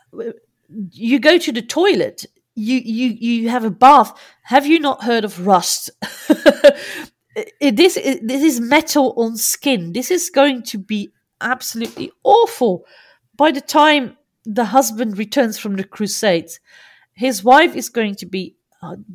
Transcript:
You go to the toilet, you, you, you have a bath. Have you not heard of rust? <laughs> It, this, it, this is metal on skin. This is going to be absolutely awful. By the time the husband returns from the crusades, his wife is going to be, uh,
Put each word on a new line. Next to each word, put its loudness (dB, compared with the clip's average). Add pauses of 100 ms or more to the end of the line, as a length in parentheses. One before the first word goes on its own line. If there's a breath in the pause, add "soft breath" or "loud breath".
(680)
You -4
go 4
to -6
the -6
toilet, -2 (280)
you, -2
you, -4
you -4
have -2
a -2
bath. 6 (300 soft breath)
Have 0
you 4
not -4
heard -2
of -8
rust? 0
<laughs> -20 (1600 loud breath)
It, 0
this, 4
it, -4
this -2
is 2
metal 0
on -2
skin. -2
This -6
is -2
going 2
to -10
be -8 (300)
absolutely -8 (120)
awful. 2 (500 soft breath)
By 2
the -4
time 2 (280)
the -2
husband 0
returns -2
from -8
the -4
crusades, -4 (540 soft breath)
his -4
wife 6
is -8
going -4
to -16
be, -8 (280)
uh, -14 (180)